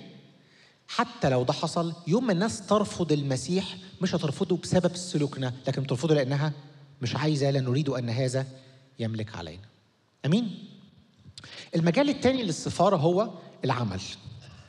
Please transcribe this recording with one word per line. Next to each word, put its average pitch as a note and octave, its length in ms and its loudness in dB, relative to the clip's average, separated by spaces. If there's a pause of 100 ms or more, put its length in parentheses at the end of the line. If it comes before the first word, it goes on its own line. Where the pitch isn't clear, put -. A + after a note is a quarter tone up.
(880)
حتى - 420 0
لو B2 120 4
ده C3+ 100 2
حصل، E3 400 -2 (140)
يوم A#3+ 200 2
ما G#3 60 4
الناس A3 340 0
ترفض G3+ 460 2
المسيح، D3 640 0 (260)
مش F3+ 120 0
هترفضه E3+ 420 0
بسبب F3 400 2
سلوكنا، C3+ 580 -2 (140)
لكن C3+ 180 -2
ترفضه D3+ 280 2
لأنها C#3+ 380 0 (500)
مش A2 140 -4
عايزة، C#3+ 340 2
"لا C#3 100 2
نريد B2+ 280 0
أن B2 220 -2
هذا C3 360 0 (520)
يملك A2 380 -4
علينا." E2 280 -12 (600)
أمين؟ G3 420 0 (1080)
المجال E3+ 320 4
التاني C4 340 2
للسفارة F3 540 2
هو F3 340 4 (340)
العمل. A#2+ 360 -2 (680)